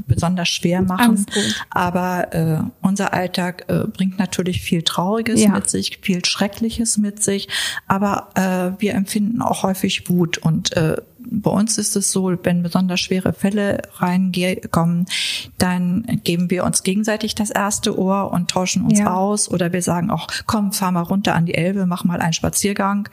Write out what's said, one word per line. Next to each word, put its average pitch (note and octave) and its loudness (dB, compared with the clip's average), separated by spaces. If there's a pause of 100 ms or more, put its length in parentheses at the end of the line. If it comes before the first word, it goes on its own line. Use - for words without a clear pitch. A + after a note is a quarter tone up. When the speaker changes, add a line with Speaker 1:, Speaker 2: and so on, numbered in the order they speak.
Speaker 1:
besonders E3+ 0
schwer F3+ 0
machen, F#3+ 4
Speaker 2:
Alles G3+ 2
gut. G#3+ -2
Speaker 1:
aber, F3+ 0
äh, D#3+ 2 (220)
unser G3 0
Alltag, F3+ -2
äh, E3+ 0
bringt F#3+ -2
natürlich F3+ -2
viel E3+ 0
Trauriges G#3+ 0
Speaker 2:
Ja. G#3 8
Speaker 1:
mit G3 0
sich, - -4
viel F3 -2
Schreckliches A3+ -2
mit G#3 -2
sich, G3 0 (400)
aber, G3+ 0
äh, F#3 0
wir G3+ 0
empfinden G#3 0
auch - 0
häufig F#3+ -2
Wut F3 2
und, D#3+ 0
äh, D#3+ 2 (320)
bei A3+ 0
uns G#3+ 2
ist G#3 -2
es G3 0
so, F#3 0 (100)
wenn F3 2
besonders F3+ 0
schwere F#3 0
Fälle G3+ 0 (160)
reinge-, F3+ 0 (100)
kommen, E3+ 2 (500)
dann F3+ 0
geben F3 0
wir F3+ 0
uns F3 0
gegenseitig A3 0
das G#3 -2
erste G3+ -2
Ohr F#3+ 0
und F3 0
tauschen F#3 0
uns G#3 4
Speaker 2:
Ja. G3+ 2
Speaker 1:
aus G3+ 0
oder F3 0
wir F3+ -2
sagen F3 0
auch, - -4 (180)
"Komm, G#3 2
fahr F#3 0
mal F3 2
runter F#3+ 0
an E3+ 4
die E3+ 0
Elbe, F#3+ 0
mach F3 -2
mal F3 0
einen E3 0
Spaziergang, G3+ -2